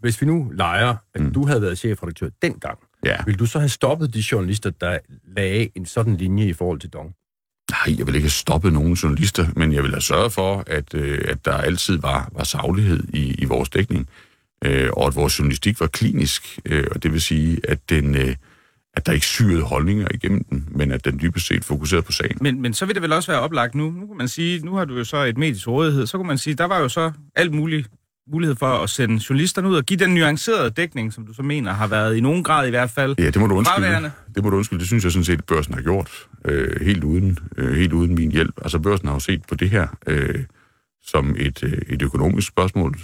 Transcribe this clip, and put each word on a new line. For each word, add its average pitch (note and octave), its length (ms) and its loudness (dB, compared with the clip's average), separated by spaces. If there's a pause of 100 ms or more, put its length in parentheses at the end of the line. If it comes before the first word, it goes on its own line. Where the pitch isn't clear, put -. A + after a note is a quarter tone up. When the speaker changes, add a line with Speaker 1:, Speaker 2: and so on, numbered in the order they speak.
Speaker 1:
Hvis A#2+ 200 -2
vi C#3 60 2
nu D#3 280 0
leger, F#2+ 400 2 (200)
at - 60 -4
Speaker 2:
Mm. C#2+ 120 0
Speaker 1:
du C#3 140 2
havde C3+ 160 2
været F#2 160 -2
chefredaktør F#2 500 -4 (140)
dengang, - 360 -4 (260)
Speaker 2:
Ja. - 120 0 (100)
Speaker 1:
ville G#2 120 0
du A#2 80 2
så C3+ 120 -2
have D3 100 4
stoppet C#3 460 0
de G#2+ 80 -2 (100)
journalister, G2+ 380 0
der F2 280 -4 (380)
lagde G2+ 380 0
en F2+ 120 -10
sådan A2 300 0
linje F#2+ 300 2
i F#2 60 2
forhold E2+ 280 -2
til D#2+ 100 -12
Dong? D#2+ 240 -14 (560)
Speaker 2:
Nej, - 280 0
jeg - 80 -2
ville C2+ 120 0
ikke D2 60 2
have D2+ 60 4
stoppet D#2+ 420 2
nogen D#2 220 4
journalister, E2 520 2 (100)
men D#2+ 160 4
jeg C#2+ 100 2
ville C2+ 120 0
have C2+ 80 -4
sørget G2+ 300 2
for, F#2+ 340 0
at, D2+ 280 -6
øh, C#2+ 240 -2 (100)
at - 160 -6
der D2 80 0
altid E2 460 0
var, C#2 340 -2
var C#2+ 120 -4
saglighed E2+ 640 2
i, C2+ 260 -2
i B1+ 100 -2
vores B1+ 240 0
dækning, - 400 0 (560)
øh, C2+ 280 2
og - 140 2
at C#2 100 0
vores - 220 0
journalistik C#2+ 420 0
var D#2+ 60 0
klinisk, - 800 -2
øh, D2 240 0
og - 120 -6
det D#2+ 100 0
vil D#2+ 80 2
sige, D#2+ 440 2
at D2 140 -2 (120)
den... C#2+ 240 2
Øh, C2 200 0 (600)
at - 120 -4
der E2 60 2
ikke D2+ 140 2
syrede F2+ 360 4
holdninger D#2+ 520 0
igennem F#2 300 0
den, C#2 260 -4
men C#2 220 0
at B1 120 -4
den C2+ 180 -2
dybest E2+ 240 0
set F2 180 -2
fokuserede D2+ 380 0
på - 100 -6
sagen. - 280 -4
Speaker 3:
Men, C3+ 220 0
men A#2 120 -2
så F#3+ 120 -2
vil G3 80 -2
det F#3 80 -4
vel D#3+ 100 0
også E3+ 200 -2
være C3+ 80 2
oplagt B2+ 340 -2
nu. D3+ 160 0
Nu F3+ 160 -10
kan G#3 100 -16
man C3 120 -4
sige, E3+ 360 -4
nu F3+ 100 -6
har F#3+ 100 0
du C3 120 -6
jo A#2+ 80 -2
så D3+ 120 -6
et B2+ 220 0
medie D3+ 160 0
til F#2+ 140 -8
rådighed, C#3 380 2
så - 100 -6
kunne F#3 100 -4
man C#3+ 120 0
sige, D3+ 160 -2
der D#3+ 100 0
var F3+ 160 0
jo C3+ 80 0
så D#3+ 240 -2 (240)
alt E3+ 180 2
muligt D3+ 360 -2 (420)
mulighed D#3 240 0
for C#3 100 -2
at G#2+ 240 0
sende A2+ 300 0 (100)
journalisterne F3+ 380 2
ud F#3 80 4
og C#3 100 2
give F#3+ 120 0
den F3+ 160 4
nuancerede D#3 560 2
dækning, A#2+ 420 -4
som A2 140 -14
du A2 60 -18
så A2+ 100 -10
mener C#3 300 -2
har G2+ 140 0
været G#2+ 300 2
i A2+ 40 2
nogen D#3 240 2
grad D3 220 2
i B2 40 0
hvert A#2+ 200 0
fald C#3 280 0
Speaker 2:
Ja, E2+ 120 4
det - 100 0
må A2 60 6
du G2+ 80 4
undskylde. F3+ 320 2
Speaker 3:
fraværende. D#3+ 240 0 (240)
Speaker 2:
Det G2+ 100 -2
må G#2+ 60 2
du F#2+ 60 2
undskylde. G2 240 -2
Det F2+ 60 -2
synes G2+ 180 2
jeg F2 80 2
sådan F2 120 2
set, E2+ 200 0
Børsen D2+ 300 0
har - 80 -4
gjort, E2+ 460 -2 (160)
øh, D2 420 0
helt F#2+ 180 2
uden, F2+ 340 2 (180)
øh, C2 200 0
helt F2 160 4
uden E2+ 220 4
min E2 160 2
hjælp. D2+ 320 2
Altså, - 160 -2
Børsen F#2 300 2
har C#2+ 60 0
jo C#2+ 60 -2
set F2 280 -2
på - 60 -4
det F2+ 160 0
her, F#2+ 160 2 (200)
øh, D2+ 380 0 (580)
som C#2 360 0
et, C#2 240 -2
øh, C2 100 0 (160)
et - 140 -2
økonomisk D2+ 460 0
spørgsmål, F2+ 560 0